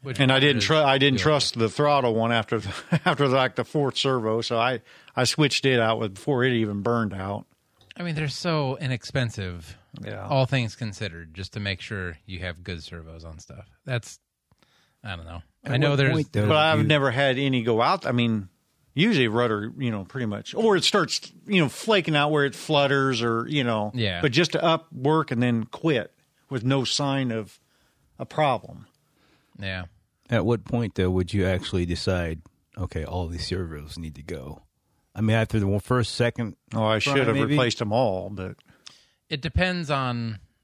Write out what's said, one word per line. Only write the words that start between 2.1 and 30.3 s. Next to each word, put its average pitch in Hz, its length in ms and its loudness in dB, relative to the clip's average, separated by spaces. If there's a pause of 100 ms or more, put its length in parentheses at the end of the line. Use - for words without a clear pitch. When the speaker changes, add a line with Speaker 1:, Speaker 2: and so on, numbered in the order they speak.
Speaker 2:
one 113 160 2
after 113 280 2
the, 95 140 -8 (160)
<laughs> 165 160 2
after, 147 220 2
like, 131 280 2
the 120 100 -2
fourth 139 320 -2
servo, 117 440 0
so 117 160 -2
I, 120 240 0 (340)
I 127 100 2
switched - 400 0
it 131 140 4
out 113 200 2
with, 107 160 -4
before 127 300 0
it 131 80 2
even 104 280 0
burned 110 320 0
out. 98 320 -6 (520)
Speaker 1:
I 175 60 -8
mean, 170 120 -6
they're 156 140 -4
so 147 500 -2
inexpensive, 110 1000 -6 (240)
Speaker 2:
Yeah. 101 240 -10
Speaker 1:
all 135 200 2
things 123 300 -2
considered, 85 580 -10
just 92 200 -10
to 107 60 -8
make 98 220 -4
sure 90 440 -8
you 92 140 -12
have 87 240 -10
good 90 200 -10
servos 82 420 -16
on 80 140 -16
stuff. - 260 -20 (200)
That's, 123 340 -6 (840)
I 101 140 -8
don't 82 80 -14
know. 85 160 -12 (240)
Speaker 3:
At 135 80 -4
Speaker 1:
I 123 40 2
know 143 140 4
Speaker 3:
what 143 60 2
Speaker 1:
there's 135 160 4
Speaker 3:
point, 151 180 0
though, 104 160 2
Speaker 2:
But 156 100 4
I've 160 220 4
Speaker 3:
you 147 60 4
Speaker 2:
never 143 260 4
had 131 260 2
any 131 260 2
go 113 180 2
out. 165 240 2
I 123 80 -2
mean, 113 340 0 (460)
usually 156 340 4
rudder, 110 500 0
you 127 140 -4
know, 101 140 -6
pretty 127 220 -6
much, 104 280 -8
or 220 220 2
it - 80 0
starts, - 440 0 (160)
you 202 140 2
know, 151 80 4
flaking 170 480 0
out 147 160 4
where 147 140 2
it 135 100 -4
flutters, 135 680 2
or, 117 280 0
you 143 160 0
know, 107 280 0
Speaker 1:
Yeah. 98 280 -2
Speaker 2:
but 143 100 2
just 151 220 2
to 156 100 -2
up, 165 300 2
work, 147 380 0
and 120 120 0
then 117 220 0
quit - 480 -4 (360)
with 123 140 -6
no 131 220 2
sign 135 460 -2
of 110 280 -8 (580)
a 127 80 -10
problem. - 640 -2 (720)
Speaker 1:
Yeah. 95 260 -6 (440)
Speaker 3:
At 107 160 2